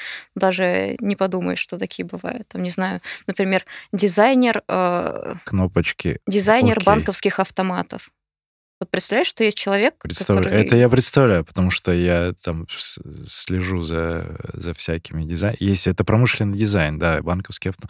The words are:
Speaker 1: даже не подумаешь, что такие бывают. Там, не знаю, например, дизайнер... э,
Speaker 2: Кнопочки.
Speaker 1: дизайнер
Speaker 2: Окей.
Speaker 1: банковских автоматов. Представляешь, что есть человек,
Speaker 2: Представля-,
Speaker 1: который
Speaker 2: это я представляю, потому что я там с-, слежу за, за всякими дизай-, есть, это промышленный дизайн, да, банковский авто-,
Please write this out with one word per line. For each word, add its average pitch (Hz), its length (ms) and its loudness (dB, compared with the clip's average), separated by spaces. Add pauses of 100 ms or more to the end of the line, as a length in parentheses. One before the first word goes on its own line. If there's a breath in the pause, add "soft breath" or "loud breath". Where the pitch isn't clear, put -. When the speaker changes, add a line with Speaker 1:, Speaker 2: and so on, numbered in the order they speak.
(340 loud breath)
Speaker 1:
даже 185 640 0
не 202 160 -2
подумаешь, 180 440 -2
что - 180 -8
такие 185 300 -8
бывают. - 400 -12
Там, 185 160 -8
не 180 80 -4
знаю, 185 300 -4 (260 loud breath)
например, 190 380 0 (280 loud breath)
дизайнер... 214 720 4
э, 180 680 -2 (100)
Speaker 2:
Кнопочки. - 800 -2
Speaker 1:
дизайнер 214 520 4
Speaker 2:
Окей. 190 100 -2
Speaker 1:
банковских 202 520 2
автоматов. 185 680 -4 (800)
Представляешь, 240 380 0
что - 160 -2
есть 214 140 0
человек, 202 440 0
Speaker 2:
Представля-, - 420 0
Speaker 1:
который 95 180 2
Speaker 2:
это 107 140 4
я 120 140 8
представляю, 120 560 4
потому 92 260 0
что - 220 -2
я 87 400 2 (100)
там 82 260 -6
с-, - 300 -8 (260)
слежу 92 560 -4
за, 82 560 -4 (160)
за 85 200 -8
всякими 82 500 -6
дизай-, 87 360 -2
есть, 98 280 2
это 92 160 0
промышленный 110 540 2
дизайн, 95 420 0
да, 80 220 0
банковский 90 480 -4
авто-, - 200 -12